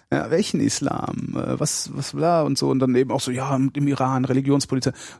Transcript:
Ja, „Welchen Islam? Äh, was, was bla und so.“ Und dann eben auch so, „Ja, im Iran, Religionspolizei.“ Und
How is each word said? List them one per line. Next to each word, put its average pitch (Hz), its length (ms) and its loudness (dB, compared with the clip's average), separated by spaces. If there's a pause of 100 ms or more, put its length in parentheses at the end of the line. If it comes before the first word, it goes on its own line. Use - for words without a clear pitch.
(100)
Ja, 139 200 0
„Welchen 170 300 2
Islam? - 760 -2
Äh, 127 220 -2
was, - 360 -4
was 139 180 -6
bla 160 300 2
und 139 160 0
so.“ 139 120 0
Und 135 100 2
dann 127 160 4
eben 131 160 4
auch 127 80 0
so, - 100 -4
„Ja, 131 260 -2
im 139 320 0
Iran, 131 380 0
Religionspolizei.“ 135 640 2
Und - 60 -4 (240)